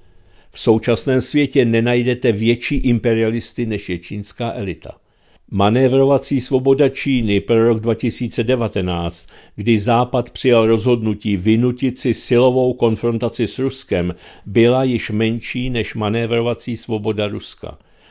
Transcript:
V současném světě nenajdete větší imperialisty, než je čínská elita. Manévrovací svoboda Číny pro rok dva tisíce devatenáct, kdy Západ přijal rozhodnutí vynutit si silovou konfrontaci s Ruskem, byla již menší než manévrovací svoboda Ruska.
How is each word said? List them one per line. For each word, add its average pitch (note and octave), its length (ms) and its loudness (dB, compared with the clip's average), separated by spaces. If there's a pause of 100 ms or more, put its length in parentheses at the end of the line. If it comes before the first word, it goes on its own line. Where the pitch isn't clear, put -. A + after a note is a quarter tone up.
(520)
V - 80 -16
současném A#2+ 640 2
světě C3+ 440 2
nenajdete A#2+ 680 0
větší A#2 440 0
imperialisty, A2+ 920 0
než G#2+ 240 -6
je F2+ 80 -4
čínská G#2 580 -10
elita. G2 360 -10 (640)
Manévrovací C3 880 2
svoboda C3+ 480 2
Číny A#2+ 500 0
pro A2+ 280 2
rok A2+ 120 2
dva A2 160 0
tisíce A#2+ 480 -4
devatenáct, F#2 840 -2 (280)
kdy G#2+ 240 2
Západ A#2+ 500 0
přijal A#2 380 2
rozhodnutí A2 680 0
vynutit B2 600 0
si B2 160 -2
silovou B2+ 600 2
konfrontaci A#2 720 -2
s - 120 -10
Ruskem, F#2 560 -4 (300)
byla A#2+ 380 4
již B2 280 -2
menší A#2 580 -4
než A#2 260 -4
manévrovací A#2 840 -2
svoboda G#2+ 500 -4
Ruska. - 500 -12 (340)